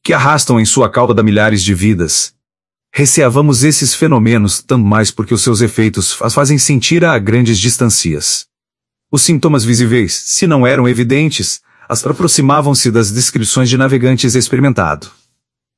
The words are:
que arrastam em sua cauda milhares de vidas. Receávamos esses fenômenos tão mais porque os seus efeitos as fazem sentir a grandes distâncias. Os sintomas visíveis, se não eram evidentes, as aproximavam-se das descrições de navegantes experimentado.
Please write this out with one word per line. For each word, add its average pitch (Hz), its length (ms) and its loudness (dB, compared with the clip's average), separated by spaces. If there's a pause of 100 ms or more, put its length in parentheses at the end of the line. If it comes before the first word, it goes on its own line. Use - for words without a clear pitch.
que - 80 -2
arrastam 135 480 0
em 107 60 2
sua 117 240 0
cauda 123 320 2
milhares 104 400 2
de 98 100 0
vidas. 90 600 -2 (580)
Receávamos 139 720 2
esses 147 300 0
fenômenos 113 680 0
tão 131 160 -2
mais 104 320 2
porque 110 220 -6
os 107 100 0
seus 110 200 0
efeitos 107 580 -2
as 113 140 -4
fazem 143 240 2
sentir 151 440 0
a 160 160 2
grandes 113 400 0
distâncias. 107 880 -2 (640)
Os 147 120 0
sintomas 147 420 0
visíveis, 117 480 2
se - 340 -4
não 143 200 2
eram 131 200 2
evidentes, 123 760 -2 (280)
as - 160 -6
aproximavam-se 143 880 0
das 107 200 0
descrições 120 600 -2
de 127 80 0
navegantes 127 560 0
experimentado. 117 760 -2 (680)